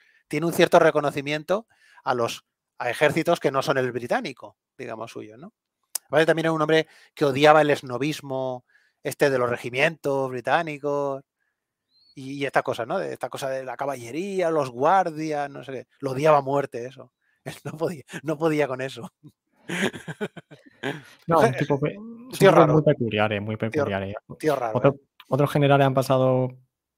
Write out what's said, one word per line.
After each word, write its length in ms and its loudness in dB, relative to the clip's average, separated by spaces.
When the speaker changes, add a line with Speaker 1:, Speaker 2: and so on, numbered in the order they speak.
Speaker 1:
tiene 180 -2
un 60 -2
cierto 260 6
reconocimiento 880 0
a 100 -2
los, 320 -4
a 120 -4
ejércitos 500 2
que 100 0
no 120 0
son 160 0
el 140 -2
británico, 640 -8
digamos, 340 -12
suyo, 260 -16
¿no? 160 -20
Aparte 180 4
también 200 0
era 60 2
un 100 0
hombre 260 2
que 100 0
odiaba 380 6
el 80 2
esnovismo 920 -6
este 280 2
de 80 2
los 120 2
regimientos 800 -2
británicos 920 -4
y, 280 -12
y 40 -2
esta 160 0
cosa, 240 -4
¿no? 120 -4
De 140 -6
esta 180 -8
cosa 200 -8
de 140 -6
la 120 -10
caballería, 760 -4
los 200 0
guardias, 800 0
no 140 -16
sé 80 -14
qué. 140 -12
Lo 120 -4
odiaba 260 4
a 40 2
muerte 440 -4
eso. 260 -20
<laughs> 160 -20
Él 100 -10
no 120 -10
podía, 280 -6
no 160 -4
podía 300 0
con 140 -8
eso. 300 -10
<laughs> 760 -8
Speaker 2:
No, 180 4
un 100 2
Speaker 1:
Eh, 20 -10
Speaker 2:
tipo 240 0
pe-, 160 -4
Speaker 1:
un 360 -18
Speaker 2:
un 60 -10
Speaker 1:
tío 120 8
Speaker 2:
tipo 100 8
Speaker 1:
raro. 120 6
Speaker 2:
muy 100 4
peculiar, 500 2
eh, 80 -2
muy 160 -6
Speaker 1:
Tío, 140 0
Speaker 2:
peculiar, 180 -2
eh. 120 -8
Speaker 1:
tío 180 0
raro, 220 -2
Speaker 2:
Otro, 160 4
Speaker 1:
eh. 60 -18
Speaker 2:
otros 220 2
generales 360 4
han 80 0
pasado 540 2